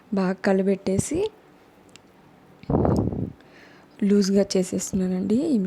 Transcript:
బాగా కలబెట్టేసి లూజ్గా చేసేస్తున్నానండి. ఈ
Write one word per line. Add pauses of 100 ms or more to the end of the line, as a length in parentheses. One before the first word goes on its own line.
(200)
బాగా (100)
కలబెట్టేసి (3000)
లూజ్గా (100)
చేసేస్తున్నానండి. (160)
ఈ